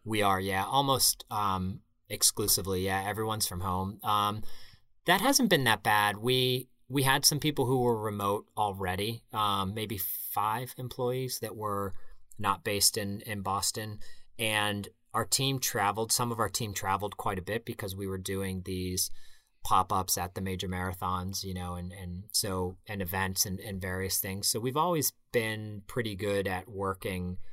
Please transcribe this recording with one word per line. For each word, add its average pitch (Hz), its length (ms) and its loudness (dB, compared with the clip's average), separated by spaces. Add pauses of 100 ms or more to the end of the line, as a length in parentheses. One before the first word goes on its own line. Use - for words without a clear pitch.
We 107 160 0
are, 95 180 4
yeah, 95 260 0
almost, 135 640 2
um, 98 520 0 (280)
exclusively. 95 760 0
Yeah, 95 200 0
everyone's 107 420 -2
from 90 140 -6
home. 95 400 -2
Um, 104 420 0 (640)
that 180 140 6
hasn't 254 300 4
been 147 160 6
that 110 180 4
bad. 104 340 4
We, 127 520 2 (180)
we 135 160 0
had 135 220 4
some 151 140 4
people 151 260 0
who 127 160 4
were 117 200 4
remote 104 440 0 (120)
already, 101 640 0 (100)
um, 101 400 2
maybe 110 240 -4
five 107 800 -2
employees 127 640 -2
that 110 180 -8
were 101 360 -2 (460)
not 98 240 2
based 101 340 2
in, 101 240 -4
in 101 200 -6
Boston. 104 580 -2 (400)
And 104 480 0 (260)
our 113 120 2
team 135 340 0
traveled, 107 520 2
some 120 200 2
of 113 80 0
our 104 100 4
team 104 240 -4
traveled 98 440 -2
quite 101 220 -2
a - 20 -4
bit 110 240 -4
because 104 300 -6
we 98 120 -4
were 95 100 -4
doing 95 460 -2
these 92 480 -2 (520)
pop-ups 95 540 4
at 92 180 -4
the 101 60 -6
major 95 280 -2
marathons, 92 760 -2
you 95 100 -6
know, 90 220 -6
and, 90 160 -8
and 92 400 -8
so, 92 460 -2 (100)
and 101 140 -4
events 95 440 0
and, 95 140 -4
and 95 220 -8
various 92 380 -2
things. 98 280 -4
So 110 120 0
we've 127 180 -2
always 160 340 2 (220)
been 107 520 -2
pretty 110 300 -4
good 98 320 2
at 92 220 -4
working 95 680 -4 (160)